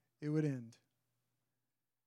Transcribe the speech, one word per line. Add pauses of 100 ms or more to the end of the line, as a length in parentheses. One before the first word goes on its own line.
(200)
it
would
end. (1300)